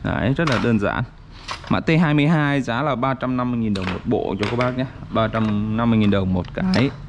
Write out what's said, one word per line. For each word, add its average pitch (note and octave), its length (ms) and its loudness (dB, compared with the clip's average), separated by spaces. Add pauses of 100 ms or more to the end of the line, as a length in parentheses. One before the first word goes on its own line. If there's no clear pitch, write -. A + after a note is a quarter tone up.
Đấy, F2 340 0
rất E3 120 0
là A#2 140 2
đơn A#2 160 2
giản. G2 240 0 (680)
Mã F#2+ 100 2
T - 100 -2 (120)
hai D3+ 120 4
mươi D3 140 4
hai D3 340 2
giá A#2+ 200 -2
là D3 140 0
ba C3+ 180 0
trăm B2+ 240 -4
năm B2 140 0
mươi A#2 80 0
nghìn A2 140 0
đồng F#2+ 120 -2
một F#2 200 -4
bộ G#2+ 340 0
cho G#2 100 0
các A#2+ 100 -2
bác B2 180 0
nhé, B2+ 80 -2 (240)
ba A2 180 0
trăm G#2+ 500 0
năm A#2 120 2
mươi A2 100 4
nghìn G#2 120 4
đồng F#2+ 220 2
một F2+ 200 -2
cái. G2 360 2 (200)